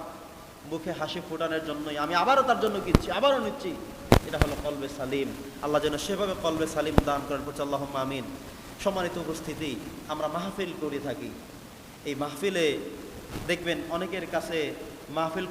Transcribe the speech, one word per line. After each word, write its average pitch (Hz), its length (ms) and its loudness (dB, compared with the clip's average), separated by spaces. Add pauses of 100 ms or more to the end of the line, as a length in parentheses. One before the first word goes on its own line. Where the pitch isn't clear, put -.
(720)
মুখে 160 300 -2
হাসি 156 280 -2
ফোটানোর 160 400 0
জন্যই 151 360 -2
আমি 160 180 2
আবারও 262 260 8
তার 226 160 8
জন্য 208 120 4 (100)
কিনছি, - 220 4 (100)
আবারও 254 280 4
নিচ্ছি, 196 240 -4 (560)
এটা 156 160 -2
হলো 147 120 4 (100)
কলবে 143 240 -2 (100)
সালিম। 135 300 0 (360)
আল্লাহ 147 200 4
যেন 151 120 2 (100)
সেভাবে 196 280 2 (100)
কলবে 160 220 4 (100)
সালিম 151 200 2 (120)
দান 143 200 4
করেন, 139 180 0
বলছি 143 200 -4
আল্লাহুম্মা 139 400 0
আমিন। 135 180 -2 (600)
সম্মানিত 185 300 2 (100)
উপস্থিতি, 156 460 -4 (420)
আমরা 151 220 0
মাহফিল 185 380 -2 (100)
করে 143 240 -2
থাকি, 120 240 -4 (800)
এই 143 140 0
মাহফিলে 165 440 2 (800)
দেখবেন 170 300 2 (180)
অনেকের 180 380 -2
কাছে 165 240 0 (580)
মাহফিল 160 340 2